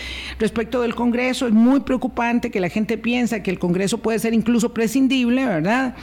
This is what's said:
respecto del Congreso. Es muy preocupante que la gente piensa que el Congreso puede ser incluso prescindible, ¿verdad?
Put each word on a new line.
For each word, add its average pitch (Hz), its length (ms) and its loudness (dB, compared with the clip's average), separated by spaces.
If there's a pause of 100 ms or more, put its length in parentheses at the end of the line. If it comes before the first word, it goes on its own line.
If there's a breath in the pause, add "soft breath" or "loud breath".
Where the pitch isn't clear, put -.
(380 loud breath)
respecto 226 440 -2
del 233 120 -2
Congreso. 247 520 0
Es 220 80 2
muy 247 260 6
preocupante 240 680 -2
que 208 100 -2
la 180 80 0
gente 220 300 -2
piensa 233 440 -2
que 190 80 -2
el 180 80 -4
Congreso 185 440 0
puede 220 160 0
ser 226 160 0
incluso 233 400 2
prescindible, 254 720 2
¿verdad? 226 560 0